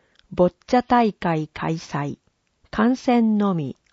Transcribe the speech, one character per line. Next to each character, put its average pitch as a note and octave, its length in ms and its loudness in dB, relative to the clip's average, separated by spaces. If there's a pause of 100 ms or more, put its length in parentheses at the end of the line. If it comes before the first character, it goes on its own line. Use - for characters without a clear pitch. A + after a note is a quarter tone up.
(320)
ボ F3+ 160 2
ッ - 60 -4 (120)
チ B3 120 2
ャ A#3+ 40 4
大 A#3+ 320 2
会 D#3 340 -4
開 D#3+ 260 -6
催。 D3 440 -8 (540)
観 A#3 240 0
戦 A3+ 420 2
の G3+ 160 0
み、 D3 240 -6 (160)